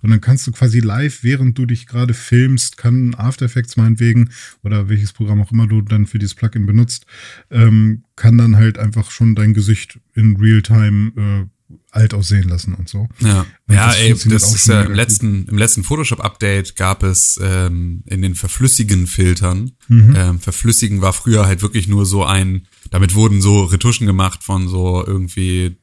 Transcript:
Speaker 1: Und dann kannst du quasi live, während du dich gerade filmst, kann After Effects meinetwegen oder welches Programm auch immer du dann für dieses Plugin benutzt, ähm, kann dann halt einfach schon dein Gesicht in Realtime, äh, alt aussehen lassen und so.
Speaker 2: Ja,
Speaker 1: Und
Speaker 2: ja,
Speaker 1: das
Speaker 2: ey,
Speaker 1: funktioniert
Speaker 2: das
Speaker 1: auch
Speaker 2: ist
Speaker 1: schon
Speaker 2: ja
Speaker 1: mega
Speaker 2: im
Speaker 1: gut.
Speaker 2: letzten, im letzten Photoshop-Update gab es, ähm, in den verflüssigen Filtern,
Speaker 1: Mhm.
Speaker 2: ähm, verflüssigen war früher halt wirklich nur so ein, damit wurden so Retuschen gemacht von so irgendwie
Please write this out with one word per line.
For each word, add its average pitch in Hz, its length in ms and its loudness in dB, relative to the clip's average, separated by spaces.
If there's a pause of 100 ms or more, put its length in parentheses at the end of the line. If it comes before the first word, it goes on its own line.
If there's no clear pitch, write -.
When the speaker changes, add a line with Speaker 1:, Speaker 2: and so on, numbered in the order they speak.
Speaker 1:
Und 110 80 2
dann 107 100 4
kannst 127 260 0
du 123 40 -6
quasi 120 280 0
live, 117 440 -4
während 127 340 0
du 127 80 -2
dich 117 220 -4
gerade 120 260 -2
filmst, 123 640 0
kann 120 380 0
After 127 300 -4
Effects 120 300 -4
meinetwegen 117 540 2 (340)
oder 101 240 -2
welches 104 260 -2
Programm 104 280 -2
auch 101 100 -4
immer 113 160 2
du 107 140 0
dann 104 240 0
für 110 140 -6
dieses 101 160 -6
Plugin 110 300 -4
benutzt, 117 400 0 (440)
ähm, 110 540 4 (120)
kann 117 220 4
dann 113 180 4
halt 110 220 4
einfach 107 340 -4
schon 113 240 0
dein 107 180 2
Gesicht 104 460 -2 (140)
in 110 240 2
Realtime, 107 800 2
äh, 101 580 -6 (160)
alt 110 220 0
aussehen 98 340 0
lassen 87 280 -4
und 90 120 -10
so. 101 200 -8 (120)
Speaker 2:
Ja, 98 260 0 (220)
Speaker 1:
Und 104 80 4
Speaker 2:
ja, 101 120 4
Speaker 1:
das 113 100 2
Speaker 2:
ey, 113 120 2
Speaker 1:
funktioniert 110 320 2
Speaker 2:
das - 100 0
Speaker 1:
auch 110 40 2
Speaker 2:
ist - 100 0
Speaker 1:
schon 113 80 2
Speaker 2:
ja 104 80 4
Speaker 1:
mega 98 40 0
Speaker 2:
im 95 60 -4
Speaker 1:
gut. 101 60 -2
Speaker 2:
letzten, 107 500 -2
im 104 100 -4
letzten 104 260 0
Photoshop-Update 104 920 -6
gab 92 280 -4
es, - 380 -2
ähm, 90 640 -4
in 92 160 -6
den 92 140 -2
verflüssigen 104 720 0
Filtern, 92 640 -2 (160)
Speaker 1:
Mhm. 117 280 8
Speaker 2:
ähm, 90 240 0
verflüssigen 101 640 -2
war 92 120 0
früher 107 320 0
halt 95 160 0
wirklich 104 260 -4
nur 101 180 0
so 98 180 -2
ein, 95 440 -4 (240)
damit 95 240 0
wurden 104 260 2
so 101 220 2
Retuschen 104 440 -2
gemacht 95 360 -2
von 92 240 -4
so 90 380 -4
irgendwie 92 760 -4